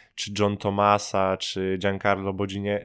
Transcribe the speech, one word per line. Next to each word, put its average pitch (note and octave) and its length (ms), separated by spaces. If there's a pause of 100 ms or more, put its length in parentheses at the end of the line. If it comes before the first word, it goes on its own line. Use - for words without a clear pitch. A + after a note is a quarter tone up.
(160)
czy - 240
John G2+ 180
Thomasa, G2+ 800
czy F#2+ 440
Giancarlo G2 520
Bodinie-, G2+ 520